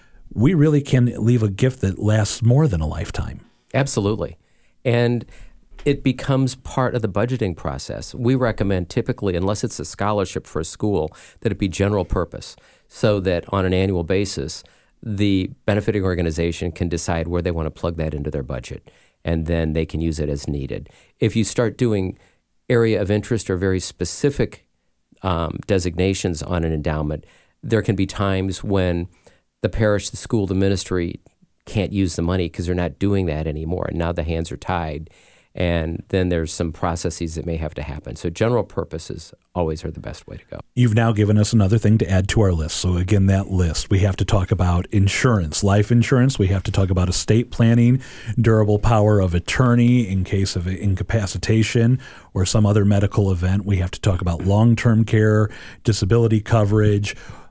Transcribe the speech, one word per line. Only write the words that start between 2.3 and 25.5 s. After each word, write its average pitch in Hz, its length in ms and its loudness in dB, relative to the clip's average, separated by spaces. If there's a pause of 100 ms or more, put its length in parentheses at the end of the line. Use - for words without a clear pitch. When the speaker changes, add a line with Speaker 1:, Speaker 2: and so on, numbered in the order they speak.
Speaker 1:
more 127 260 4
than 82 140 0
a 78 60 -2
lifetime. - 520 -6 (340)
Speaker 2:
Absolutely. 107 640 -2 (460)
And 120 420 0 (600)
it 143 180 0
becomes 131 520 0
part - 400 -4
of 120 60 -2
the 113 80 -2
budgeting 104 460 -2
process. - 580 -8
We 127 220 0
recommend 110 540 -2
typically, 104 460 -4
unless 95 280 -2
it's - 160 -6
a 78 60 -8
scholarship 101 640 -4
for - 120 -6
a 82 60 -4
school, 95 460 -4 (300)
that 113 100 -2
it 92 60 -4
be 104 100 0
general 98 380 0
purpose, - 500 -6 (320)
so 104 340 0
that 90 320 0
on 98 120 0
an 92 80 2
annual 92 300 0
basis, 92 600 -4 (380)
the 101 500 -2 (140)
benefiting 104 380 0
organization 85 680 -2
can 87 160 -4
decide 82 400 -4
where 87 140 -2
they 87 100 -2
want 82 140 -4
to 78 60 -4
plug 85 260 -6
that 78 160 -4
into 71 180 -6
their 71 120 -6
budget, - 460 -12 (360)
and 82 220 -2
then 82 260 0
they 80 120 0
can 80 160 -6
use 82 180 -2
it 73 100 -2
as 71 180 -6
needed. 69 420 -6 (300)
If 113 160 0
you 113 80 2
start 117 340 -2
doing 101 400 0 (520)
area 113 320 4
of 98 100 0
interest - 380 0
or 95 80 0
very 92 220 0
specific, - 840 -4 (560)
um, 82 460 -2